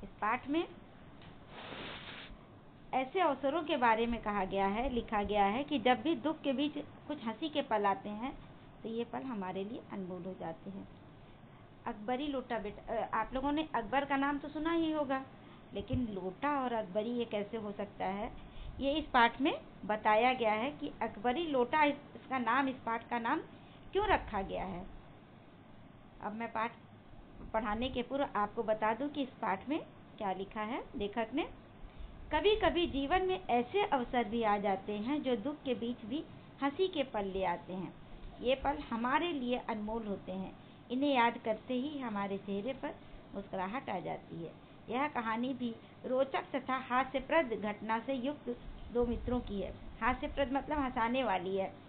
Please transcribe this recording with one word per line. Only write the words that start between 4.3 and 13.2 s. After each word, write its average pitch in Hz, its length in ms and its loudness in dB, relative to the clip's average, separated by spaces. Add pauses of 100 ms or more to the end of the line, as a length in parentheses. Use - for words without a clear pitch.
गया 196 220 2
है, 220 220 2
लिखा 233 340 0
गया 202 220 4
है 214 200 4
कि 294 140 0
जब 247 240 6
भी 320 140 2
दुख 302 240 0
के 277 120 2
बीच 285 260 0
कुछ 208 460 -8
हंसी 226 240 -4
के 294 140 0
पल 214 240 2
आते 190 220 2
हैं, 220 300 -6 (440)
तो - 60 -6
ये 226 160 -2
पल 240 180 -6
हमारे 196 420 -4
लिए 233 180 -8 (100)
अनमोल 185 300 -6
हो 185 120 -6
जाते 180 360 -8
हैं। 196 180 -10 (960)
अकबरी 240 400 -2
लोटा, 254 320 -2
बेटा, 208 360 -6
अ, 196 200 -2
आप 226 200 0